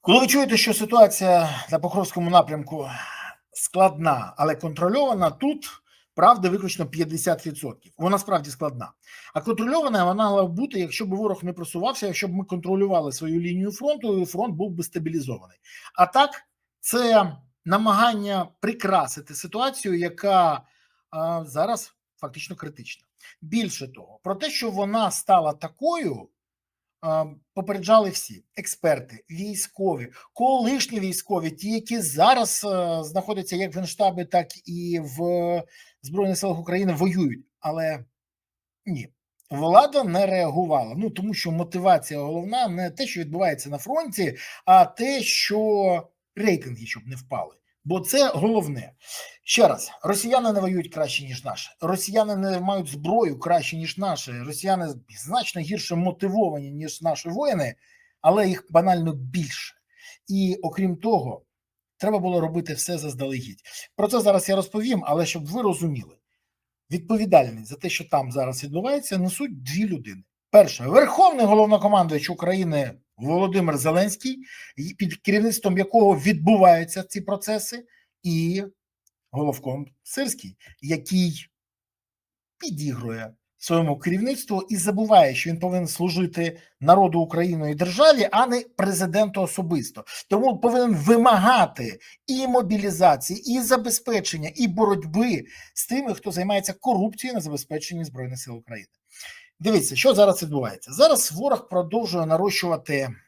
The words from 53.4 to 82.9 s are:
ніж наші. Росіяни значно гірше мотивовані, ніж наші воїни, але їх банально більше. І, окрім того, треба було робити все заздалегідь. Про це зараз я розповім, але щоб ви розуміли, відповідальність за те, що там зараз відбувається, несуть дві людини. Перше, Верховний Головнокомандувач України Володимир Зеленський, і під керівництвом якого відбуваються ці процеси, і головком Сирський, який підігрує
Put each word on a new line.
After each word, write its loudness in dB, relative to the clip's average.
ніж -8
наші. -4
Росіяни -4
значно -4
гірше -6
мотивовані, -2
ніж -12
наші -2
воїни, -2
але 4
їх -4
банально 4
більше. -8
І, 0
окрім -2
того, -2
треба 0
було 0
робити -4
все -6
заздалегідь. -8
Про 0
це 0
зараз 4
я 2
розповім, -2
але 0
щоб -8
ви -6
розуміли, -4
відповідальність 2
за -14
те, -8
що -6
там -2
зараз -4
відбувається, -4
несуть -4
дві -2
людини. -8
Перше, 6
Верховний 6
Головнокомандувач 4
України -2
Володимир 0
Зеленський, 0
і -10
під -4
керівництвом 0
якого 4
відбуваються 4
ці -10
процеси, -6
і -2
головком -4
Сирський, -8
який -2
підігрує -8